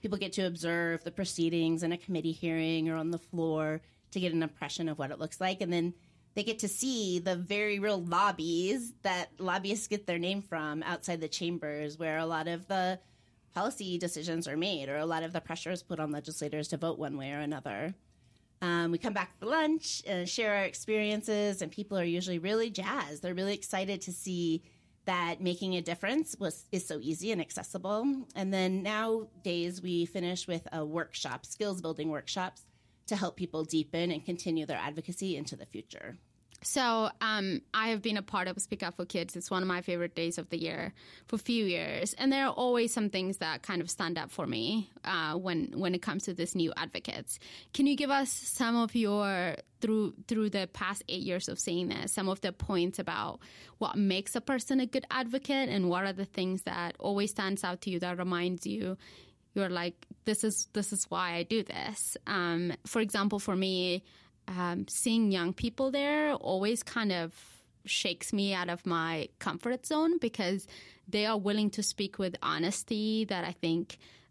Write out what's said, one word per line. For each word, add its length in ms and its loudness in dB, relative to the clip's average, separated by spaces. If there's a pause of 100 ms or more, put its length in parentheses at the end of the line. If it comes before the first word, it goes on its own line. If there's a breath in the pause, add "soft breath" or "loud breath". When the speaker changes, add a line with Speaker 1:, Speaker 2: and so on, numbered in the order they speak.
Speaker 1:
People 180 -2
get 160 -4
to 120 0
observe 560 0
the 80 -6
proceedings 720 2
in 80 2
a 80 0
committee 320 -2
hearing 580 2
or 60 2
on 160 0
the 80 0
floor 640 0 (320 soft breath)
to 80 0
get 120 2
an 120 4
impression 440 -2
of 100 -2
what 120 -2
it 80 -8
looks 220 -6
like. 200 0
And 120 0
then 220 2 (400 soft breath)
they 100 -2
get 160 -2
to 80 0
see 500 0
the 180 2
very 420 0
real 240 2
lobbies 880 2 (100)
that 360 -2
lobbyists 500 -2
get 180 -4
their 120 0
name 240 0
from 400 -4
outside 380 -4
the 80 -2
chambers, 720 -2
where 200 0
a 80 0
lot 220 0
of 200 -4
the 300 2 (560 soft breath)
policy 440 -2
decisions 500 -2
are 80 -2
made 320 0
or 80 -2
a 100 0
lot 160 0
of 120 -6
the 60 0
pressure 300 -8
is 120 -4
put 180 -6
on 100 -2
legislators 580 -4
to 100 -4
vote 200 -2
one 200 -4
way 140 -6
or 60 -4
another. 560 -4 (680 soft breath)
Um, 300 2
we 60 2
come 140 -2
back 260 -4
for 80 -8
lunch 600 2
and 220 -2
share 280 2
our 80 4
experiences, 1000 0
and 100 -4
people 260 -4
are 60 2
usually 340 0
really 320 2
jazzed. 520 -4
They're 120 -2
really 200 0
excited 480 -2
to 100 -8
see 500 0 (420 soft breath)
that 360 0
making 340 0
a 80 0
difference 560 -2
was, 320 -4
is 160 -2
so 160 -4
easy 300 -2
and 80 2
accessible. 640 -2 (300)
And 180 0
then 300 2
nowadays 960 0
we 240 2
finish 400 -2
with 260 -4
a 120 -2
workshop, 600 -4
skills 380 -4
building 260 -2
workshops, 560 -4 (440 soft breath)
to 80 0
help 200 -2
people 280 -2
deepen 480 2
and 120 -4
continue 400 0
their 140 -2
advocacy 580 -4
into 200 -6
the 100 -14
future. 500 -14 (480)
Speaker 2:
So, 460 2 (100)
um, 400 0 (140)
I 140 2
have 140 2
been 140 0
a 60 0
part 240 -2
of 160 -4
Speak 220 -4
Up 100 -4
for 100 -4
Kids. 300 -4
It's 160 -8
one 120 2
of 60 0
my 140 0
favorite 320 -2
days 240 -2
of 100 -8
the 120 -4
year 340 -4 (320 loud breath)
for 80 -4
a 60 0
few 240 2
years. 500 0
And 180 2
there 140 2
are 60 0
always 420 2
some 160 0
things 280 0
that 240 -2
kind 200 -2
of 80 -4
stand 260 -2
up 140 -4
for 160 -4
me, 420 0 (160)
uh, 300 0
when, 400 0
when 220 0
it 60 -2
comes 240 -2
to 80 -4
this 200 -2
new 220 2
advocates. 640 -6 (340 loud breath)
Can 140 6
you 80 6
give 140 0
us 200 4
some 460 2
of 180 4
your, 640 2 (240)
through, 340 2 (140)
through 220 4
the 220 0
past 360 -2
eight 140 -2
years 260 -2
of 100 -4
seeing 300 0
this, 240 -2
some 160 2
of 140 0
the 100 0
points 480 0
about 400 -4 (380 loud breath)
what 180 -2
makes 400 2
a 40 0
person 380 0
a 80 4
good 240 0
advocate 580 0
and 220 4
what 140 2
are 80 0
the 120 -4
things 380 -2
that 380 -4
always 320 2
stands 320 0
out 160 -2
to 100 -2
you 80 0
that 200 -2
reminds 500 0
you, 280 -2 (580 loud breath)
you're 140 2
like, 380 -2 (180)
"This 200 2
is, 280 2
this 220 0
is 160 0
why 240 0
I 80 0
do 200 2
this." 540 -4 (100)
Um, 460 2 (140)
for 160 0
example, 360 2
for 160 0
me, 480 2 (460 loud breath)
um, 400 -2
seeing 420 4
young 220 4
people 380 0
there 420 2
always 500 2
kind 300 0
of 220 -2 (500)
shakes 480 -2
me 220 2
out 160 0
of 160 -4
my 420 0 (120)
comfort 440 -2
zone 340 4
because 480 0 (400 loud breath)
they 200 2
are 100 4
willing 360 4
to 100 -2
speak 360 -2
with 240 0
honesty 840 2
that 180 -2
I 80 -4
think, 460 0 (320 loud breath)